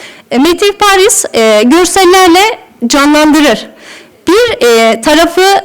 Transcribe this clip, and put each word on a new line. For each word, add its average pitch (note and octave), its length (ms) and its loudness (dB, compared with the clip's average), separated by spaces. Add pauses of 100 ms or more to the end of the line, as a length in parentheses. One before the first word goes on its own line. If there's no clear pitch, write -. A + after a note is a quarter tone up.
(300)
e, A#3+ 80 -4
Matthew F4 340 -2
Paris, G4 520 0 (100)
e, A3 300 0
görsellerle F#4 920 2 (280)
canlandırır. D4 800 0 (600)
Bir, G#4+ 380 0
e, A3+ 340 0
tarafı, E4 440 0 (200)